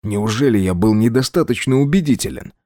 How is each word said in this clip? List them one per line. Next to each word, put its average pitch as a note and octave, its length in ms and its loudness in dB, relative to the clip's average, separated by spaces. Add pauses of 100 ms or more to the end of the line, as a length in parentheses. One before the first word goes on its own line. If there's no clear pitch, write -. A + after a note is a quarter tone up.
Неужели G#2+ 540 0
я F#2 160 0
был G#2 200 2
недостаточно B2+ 880 0
убедителен? C#3+ 720 -2 (120)